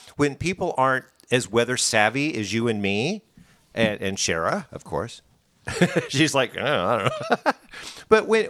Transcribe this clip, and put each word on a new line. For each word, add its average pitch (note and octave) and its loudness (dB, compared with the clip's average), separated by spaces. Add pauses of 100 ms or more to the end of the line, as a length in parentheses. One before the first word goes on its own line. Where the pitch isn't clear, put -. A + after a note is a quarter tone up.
(180)
when C#3+ 0
people F3+ -4
aren't C3 2 (260)
as A#2 2
weather A#2 2
savvy A#2 2
as G2+ -4
you A2+ 0
and G#2+ 0
me, A2+ 0 (540)
and, A2 0
and G2 -4
Shara, F#2+ -2
of - -14
course, E2 -6 (460)
<laughs> - 0
she's C#3 2
like, C3 0
"Oh, F#2+ -4 (240)
I A#2 2
don't D5 -2
know." D4+ 2
<laughs> - -18
But A3 6
when, G#3+ 2